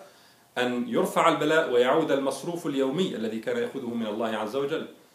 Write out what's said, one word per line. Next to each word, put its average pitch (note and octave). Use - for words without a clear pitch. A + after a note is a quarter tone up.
أن B2
يرفع E3
البلاء D3+
ويعود C#3+
المصروف C#3+
اليومي C#3+
الذي A2
كان A#2+
يأخذه A#2+
من A#2
الله A2
عز G#2+
وجل. C#3